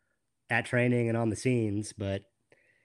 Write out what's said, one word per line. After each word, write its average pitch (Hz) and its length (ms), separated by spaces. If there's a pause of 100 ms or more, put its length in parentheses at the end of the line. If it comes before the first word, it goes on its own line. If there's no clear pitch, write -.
(500)
at 117 160
training 123 420
and 113 100
on 117 120
the 98 60
scenes, 107 560
but, 98 300 (640)